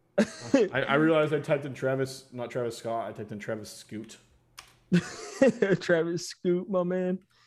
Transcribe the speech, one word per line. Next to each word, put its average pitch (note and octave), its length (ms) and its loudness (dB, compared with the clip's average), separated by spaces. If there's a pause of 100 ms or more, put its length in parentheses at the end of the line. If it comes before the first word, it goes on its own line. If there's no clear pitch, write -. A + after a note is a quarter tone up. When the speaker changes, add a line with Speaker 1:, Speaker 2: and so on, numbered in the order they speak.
(160)
Speaker 1:
<laughs> F3+ 560 2
Speaker 2:
I, C3 120 2
I C3 100 0
realized D#3 400 4
I C#3 60 2
typed D3 260 0
in B2+ 80 -8
Travis, C3+ 580 -2
not A#2+ 180 -8
Travis A#2+ 280 -4
Scott, A2+ 320 -4
I - 20 -10
typed A2 200 -12
in G#2 80 -8
Travis G#2+ 300 -6
Scoot. - 460 -14 (760)
Speaker 1:
<laughs> G3 880 2
Travis E3+ 480 0
Scoot, F3+ 420 -2
my F3+ 140 0
man. F#3 340 -2 (280)